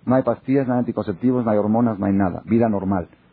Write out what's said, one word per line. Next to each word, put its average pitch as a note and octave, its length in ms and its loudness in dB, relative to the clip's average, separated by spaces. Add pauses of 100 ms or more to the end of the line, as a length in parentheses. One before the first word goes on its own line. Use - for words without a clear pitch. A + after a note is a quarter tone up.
No A#2+ 100 2
hay C3 80 2
pastillas, C3 440 -2
no B2+ 60 -2
hay B2 60 0
anticonceptivos, A#2 640 -2
no A2+ 80 0
hay G#2+ 60 2
hormonas, A2 400 2
no G2+ 80 -2
hay G2+ 80 2
nada. F#2+ 320 0
Vida A2+ 240 2
normal. F#2+ 400 -2 (240)